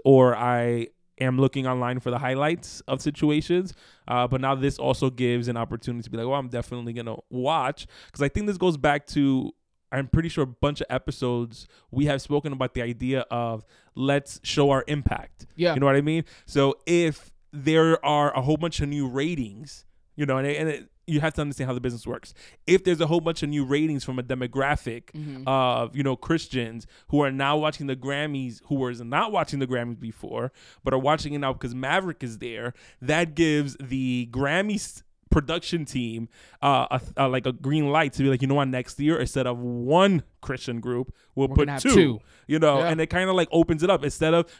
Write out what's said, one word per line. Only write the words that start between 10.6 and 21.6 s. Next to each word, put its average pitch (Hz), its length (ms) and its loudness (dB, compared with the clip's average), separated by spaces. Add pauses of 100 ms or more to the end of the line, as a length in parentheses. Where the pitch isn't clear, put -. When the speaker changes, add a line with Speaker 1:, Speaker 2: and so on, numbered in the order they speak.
Speaker 1:
of - 100 -6
episodes 120 760 -4 (240)
we 135 140 0
have 143 180 0
spoken 147 300 -2
about 131 220 -4
the 120 80 -4
idea 123 380 -4 (100)
of 117 340 -4 (320)
let's 139 480 -2
show 143 260 2
our 135 160 2
impact. - 600 -4 (100)
Speaker 2:
Yeah. 170 180 2
Speaker 1:
You 135 60 2
know 139 60 4
what 139 100 6
I 143 60 4
mean? 156 220 0 (220)
So 139 300 2 (100)
if 170 460 0 (200)
there 160 540 4
are 147 300 4
a 131 60 0
whole 151 160 2
bunch 165 220 -4
of 147 80 -2
new 143 200 -2
ratings, 135 800 -6 (280)
you 147 100 -2
know, 135 140 0
and, 135 80 -2
and 147 220 -2
it, 143 200 -6 (180)
you 151 140 2
have 156 120 0
to - 80 -4
understand 139 280 -4